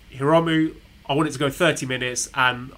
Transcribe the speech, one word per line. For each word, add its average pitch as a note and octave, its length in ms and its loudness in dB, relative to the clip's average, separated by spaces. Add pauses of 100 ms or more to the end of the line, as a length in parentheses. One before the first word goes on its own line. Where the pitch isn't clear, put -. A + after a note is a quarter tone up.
(120)
Hiromu. D#3+ 640 2 (320)
I C#3 80 0
want D3+ 140 2
it D3 40 -10
to C3 60 -8
go C#3 120 0
thirty D3+ 340 0
minutes, B2+ 480 -4
and B2+ 460 0